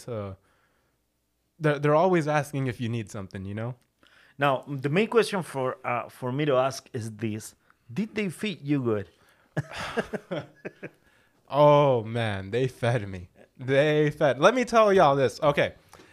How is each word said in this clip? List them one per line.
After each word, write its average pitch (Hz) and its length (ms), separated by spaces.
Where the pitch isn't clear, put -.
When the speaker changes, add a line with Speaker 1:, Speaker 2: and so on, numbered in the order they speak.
Speaker 1:
to, 101 300
they're, 151 180
they're 147 180
always 170 320
asking 143 400
if 123 140
you 113 80
need 117 220
something, 95 340
you 98 80
know? 117 220
Speaker 2:
Now, 139 280
the 139 220
main 202 180
question 208 360
for, 131 420
uh, 120 240
for 123 220
me 147 140
to 139 100
ask 131 380
is 113 180
this. 107 420
Did 214 220
they 208 140
feed 185 340
you 139 180
good? 107 260
<laughs> 151 140
Speaker 1:
Oh, 143 520
man, 107 480
they 127 160
fed 120 420
me. 90 200
They 147 540
fed. 139 280
Let 196 140
me 254 120
tell 220 280
y'all 151 220
this. 131 260
Okay, 143 320